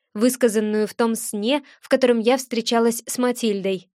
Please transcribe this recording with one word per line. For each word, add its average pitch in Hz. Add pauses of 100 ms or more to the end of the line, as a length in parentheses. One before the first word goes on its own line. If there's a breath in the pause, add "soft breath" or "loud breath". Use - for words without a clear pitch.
(140)
высказанную 214
в -
том 233
сне, 220 (180 soft breath)
в -
котором 247
я 233
встречалась 233
с -
Матильдой. 202